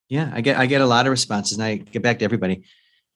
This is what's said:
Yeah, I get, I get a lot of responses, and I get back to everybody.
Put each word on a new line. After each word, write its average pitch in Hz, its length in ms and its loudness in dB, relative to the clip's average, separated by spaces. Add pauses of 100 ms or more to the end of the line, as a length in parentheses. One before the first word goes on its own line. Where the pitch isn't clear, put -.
Yeah, 147 220 -2
I 117 100 -6
get, 135 160 0
I 131 100 2
get 139 120 2
a 135 60 4
lot 123 220 4
of 135 40 2
responses, 104 460 -2
and 110 60 -4
I 110 140 -2
get 104 260 -8
back 120 160 2
to 110 60 0
everybody. 92 380 -2 (520)